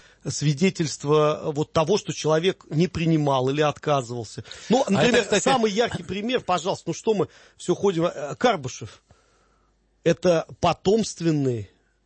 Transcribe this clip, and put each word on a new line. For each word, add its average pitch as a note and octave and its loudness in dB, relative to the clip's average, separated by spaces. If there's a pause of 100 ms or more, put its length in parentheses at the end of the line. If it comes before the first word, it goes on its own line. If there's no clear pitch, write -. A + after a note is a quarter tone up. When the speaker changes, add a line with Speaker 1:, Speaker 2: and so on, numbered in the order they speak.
(300)
Speaker 1:
свидетельство, D3+ 0
э, D#3+ -6
вот D3 -4
того, E3 2
что - -6
человек D#3+ 0
не D#3+ 2
принимал D3 0
или D3 0
отказывался. B2 -2 (260)
Ну, A#3+ 4
Speaker 2:
А G3 0
Speaker 1:
например, A#3+ 4
Speaker 2:
это, A#3 4
кстати G3+ 0
Speaker 1:
самый B3 2
яркий F#3+ -2
пример, G3+ -4
пожалуйста, F3 -2
ну E3 -4
что - 0
мы F3+ 0 (300)
всё - 0
ходим, F3 0
э, C#3+ -6
Карбышев. C#3+ -4 (1000)
Это E3 2 (120)
потомственный D#3 0 (360)